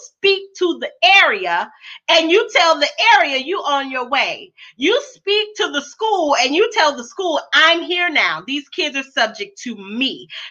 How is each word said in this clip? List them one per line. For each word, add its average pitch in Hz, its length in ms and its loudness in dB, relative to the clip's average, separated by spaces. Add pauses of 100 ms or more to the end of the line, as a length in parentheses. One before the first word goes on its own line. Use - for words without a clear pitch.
speak 392 540 -2
to 339 200 0
the - 140 -8 (320)
area 190 440 -2 (400)
and 320 220 2
you 440 220 4
tell 330 260 4
the 294 100 0 (300)
area 285 200 0
you 311 200 -4
on 277 320 -2
your 254 180 -6
way. 185 440 -4 (240)
You 359 260 0 (100)
speak 427 440 -4
to 311 160 -2
the 277 100 -4
school 349 580 0
and 262 140 0
you 453 180 2
tell 294 240 2
the 240 80 -10
school, 339 360 -4 (120)
"I'm 320 300 4
here 349 280 -2
now. 180 360 0
These 285 220 -8
kids 302 280 -6
are 269 60 -4
subject 220 600 -6
to 233 140 -8
me." 196 520 -6 (220)